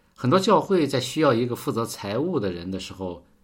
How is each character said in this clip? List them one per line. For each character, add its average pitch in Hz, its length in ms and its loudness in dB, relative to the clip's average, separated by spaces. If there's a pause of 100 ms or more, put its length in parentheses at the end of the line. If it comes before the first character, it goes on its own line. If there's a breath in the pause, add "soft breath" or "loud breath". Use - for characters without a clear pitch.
(160)
很 123 120 -2
多 175 120 4
教 190 200 6
会 170 240 2
在 135 140 0
需 135 220 -4
要 147 120 6
一 120 140 2
个 120 80 -4
负 - 160 -6
责 113 160 -2
财 104 320 -6
务 160 220 -2
的 101 100 -2
人 87 200 -8
的 92 100 -6
时 - 120 -12
候， 90 320 -10 (200)